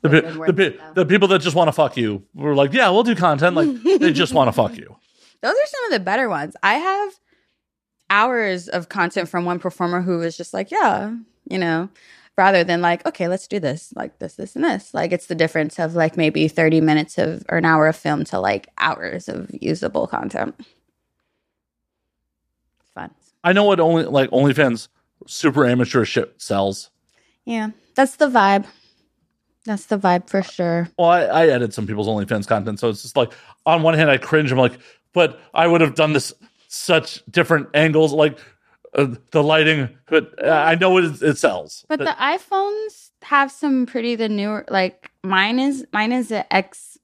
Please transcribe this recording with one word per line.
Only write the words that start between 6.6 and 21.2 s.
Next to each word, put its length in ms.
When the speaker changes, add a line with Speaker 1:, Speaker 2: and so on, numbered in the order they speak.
Speaker 2:
I 120
have 380
hours 580
of 220
content 400
from 160
one 120
performer 440
who 160
was 180
just 180
like, 160
"Yeah," 440
you 80
know, 300
rather 260
than 180
like, 260
"Okay, 200
let's 220
do 100
this, 380
like 240
this, 160
this, 180
and 100
this." 300
Like, 160
it's 160
the 80
difference 460
of, 160
like, 200
maybe 300
thirty 340
minutes 380
of, 300
or 100
an 60
hour 240
of 80
film 300
to, 120
like, 300
hours 500
of 240
usable 540
content. 480